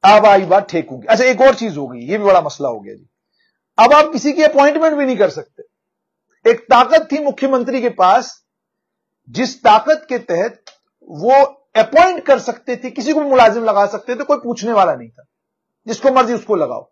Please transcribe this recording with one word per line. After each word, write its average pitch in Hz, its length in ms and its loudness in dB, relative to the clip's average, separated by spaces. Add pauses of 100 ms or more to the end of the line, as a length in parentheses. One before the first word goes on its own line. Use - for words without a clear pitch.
अब 208 220 6
आई 196 160 4
बात 190 260 -2
ठेकों 151 300 -8
की। 107 80 -18
अच्छा, 185 180 0
एक 254 160 0
और 262 140 4
चीज 214 220 -8
हो 143 120 -10
गई, 123 120 -16
ये 156 180 -6
भी 208 60 -8
बड़ा 190 160 4
मसला 139 280 -8
हो 113 120 -8
गया 101 140 -20
जी। - 140 -20 (720)
अब 240 140 6
आप 302 200 4
किसी 294 200 -4
की 302 100 -2
अपॉइंटमेंट 302 520 2
भी 285 120 -4
नहीं 254 100 -4
कर 185 140 0
सकते। - 320 -18 (880)
एक 233 100 -2
ताकत 285 520 2
थी 294 120 -6
मुख्यमंत्री 269 560 -4
के 240 80 -4
पास, 202 560 -2 (840)
जिस 240 340 -8
ताकत 247 460 2
के 247 100 -6
तहत 214 460 -6 (380)
वो 240 420 2 (320)
अपॉइंट 320 500 2
कर 269 120 4
सकते 240 380 -10
थे, 247 140 -14
किसी 269 220 -6
को 311 80 -2
भी 294 60 -4
मुलाजिम 233 380 2
लगा 202 220 0
सकते 214 300 -10
थे, 269 80 -8
कोई 285 120 -2
पूछने 233 360 -8
वाला 185 220 2
नहीं 120 160 -18
था, - 140 -20 (600)
जिसको 233 240 -2
मर्जी 254 220 0
उसको 214 240 -4
लगाओ। 123 360 -6